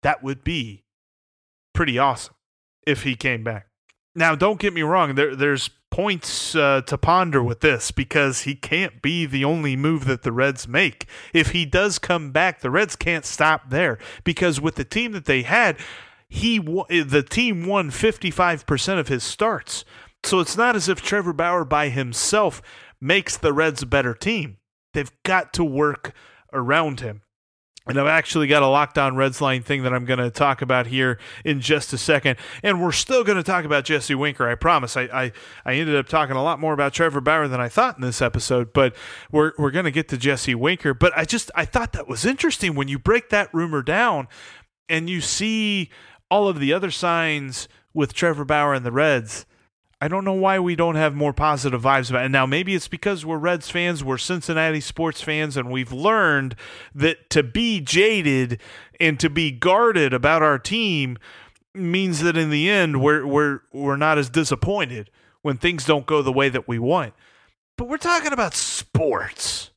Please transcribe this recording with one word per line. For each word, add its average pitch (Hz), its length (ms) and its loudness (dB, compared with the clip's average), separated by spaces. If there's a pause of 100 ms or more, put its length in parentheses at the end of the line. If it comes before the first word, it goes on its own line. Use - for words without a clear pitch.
That 143 200 0
would 135 220 -8
be 123 400 -6 (880)
pretty 131 260 0
awesome 135 360 0 (520)
if 147 160 0
he 131 140 -4
came 120 260 -2
back. 110 240 -8 (480)
Now, 165 220 2
don't 196 240 0
get 202 120 -2
me 165 100 -4
wrong. 151 340 2
There, 139 180 0
there's 139 360 -2 (200)
points, - 640 -4
uh, 139 320 4
to 139 120 -4
ponder 165 440 2
with 120 180 -2
this, 139 300 2
because 139 520 0
he 143 120 -4
can't 170 460 -4
be 165 260 -2
the 135 180 -2
only 147 320 0
move 147 280 0
that 131 180 -2
the 127 80 -2
Reds 127 380 -2
make. 139 380 -2 (260)
If 160 180 4
he 175 140 0
does 185 340 0
come 160 320 -2
back, 165 300 0
the 127 100 -4
Reds 185 240 0
can't 165 300 -4
stop 151 460 0
there, 135 280 0 (240)
because 170 380 0
with 156 160 -2
the 139 80 -4
team 226 280 -4
that 185 120 -8
they 131 180 0
had, 175 360 2 (500)
he 220 320 0
wa-, 170 280 -4
the 147 340 2
team 202 440 -2
won 190 240 0
fifty-five 180 760 0
percent 175 340 0
of 123 80 -4
his 127 160 -2
starts. - 600 -4 (400)
So 190 140 2
it's 175 180 -2
not 233 200 2
as 170 120 -2
if 185 140 -2
Trevor 190 300 -2
Bauer 170 320 0
by 147 260 0
himself 139 720 0 (380)
makes 185 360 0
the 151 160 2
Reds 151 300 0
a 139 40 -8
better 123 280 0
team. 180 440 -4 (360)
They've 143 180 -6 (120)
got 185 300 0
to 175 100 0
work 143 480 -2 (400)
around 135 480 0
him. 107 220 -10 (640)
And 135 140 0
I've 143 60 2
actually 156 400 2
got 143 160 6
a 135 40 6
Locked 139 300 2
On 135 180 2
Reds 135 280 0
line 131 200 0
thing 139 200 -2
that 127 100 0
I'm 123 140 -4
gonna 123 240 0
talk 139 320 0
about 127 240 0
here 127 320 0 (260)
in 147 160 0
just 143 320 0
a 127 60 -4
second. 139 400 2 (240)
And 190 200 2
we're 170 100 0
still 254 300 0
gonna 196 200 0
talk 175 240 -2
about 147 180 2
Jesse 147 300 0
Winker, 135 340 0
I 120 60 0
promise. 139 420 0
I, 127 60 0
I, 123 300 -4 (340)
I 127 80 -2
ended 151 200 0
up 135 140 0
talking 147 260 0
a 131 80 0
lot 156 160 0
more 156 140 -2
about 143 220 0
Trevor 156 260 0
Bauer 151 260 2
than 127 140 -2
I 120 80 -2
thought 240 280 0
in 131 40 -14
this 127 220 -2
episode, 123 500 0
but 131 240 4 (340)
we're, 151 280 2
we're 143 120 0
gonna 165 200 -2
get 156 180 -2
to 135 80 -4
Jesse 127 380 0
Winker. 143 400 0
But 170 200 4
I 160 120 0
just, - 280 -4
I 165 120 -2
thought 233 260 -2
that - 160 -10
was 113 160 -6
interesting 233 500 0
when 139 140 -2
you 139 100 -4
break 226 300 2
that 202 240 0
rumor 165 300 -2
down 165 460 0 (600)
and 165 220 -2
you 180 100 -2
see 208 720 -2 (400)
all 202 180 4
of 170 100 -2
the 143 140 2
other 185 180 0
signs 156 760 -2 (240)
with 147 220 0
Trevor 147 320 0
Bauer 147 260 2
and 127 140 -2
the 120 60 -2
Reds. 131 520 0 (560)
I 147 80 -4
don't 190 160 -4
know 190 100 0
why 190 240 2
we 175 180 0
don't 170 200 2
have 156 180 2
more 143 180 0
positive 139 480 0
vibes 131 300 2
about 127 120 0
it. - 40 -2
And 131 60 0
now, 135 120 4
maybe 175 300 0
it's - 140 -4
because 180 360 -4
we're 160 140 -4
Reds 165 320 -2
fans, 175 340 -2
we're 131 140 -2
Cincinnati 160 640 -2
sports 160 420 -4
fans, 151 340 -4
and 127 140 -4
we've 127 220 -4
learned 147 640 2 (380)
that 156 360 -2
to 156 120 4
be 208 380 0
jaded 147 800 2 (400)
and 156 200 4
to 160 100 2
be 156 200 0
guarded 180 640 4
about 147 300 4
our 147 160 4
team 165 580 -2 (580)
means 180 460 0
that 165 160 2
in 160 140 2
the 151 180 2
end, 170 320 2
we're, 147 240 4
we're, 143 360 2 (120)
we're 139 240 -2
not 151 220 4
as 139 100 0
disappointed 139 800 -2 (320)
when 139 160 -2
things 170 300 -2
don't 147 200 2
go 151 140 2
the 135 120 0
way 135 180 4
that 123 180 -4
we 120 100 -2
want. 131 360 0 (640)
But 240 100 -8
we're 294 80 -4
talking 311 360 0
about 226 200 -2
sports. - 1200 -4